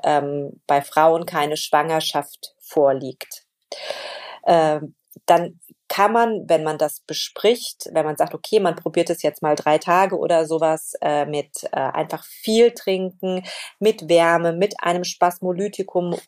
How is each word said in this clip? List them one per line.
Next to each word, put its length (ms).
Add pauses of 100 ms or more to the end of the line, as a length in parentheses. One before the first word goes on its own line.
ähm, 600
bei 160
Frauen 440
keine 320
Schwangerschaft 1040
vorliegt, 840 (1000)
ähm, 480 (300)
dann 340 (300)
kann 240
man, 340
wenn 160
man 140
das 240
bespricht, 920
wenn 140
man 100
sagt, 180
okay, 280
man 160
probiert 320
es 140
jetzt 180
mal 140
drei 220
Tage 400
oder 280
sowas, 560
äh, 240
mit, 480
äh, 20
einfach 480
viel 480
trinken, 720 (360)
mit 280
Wärme, 460
mit 260
einem 240
Spasmolytikum 1120 (120)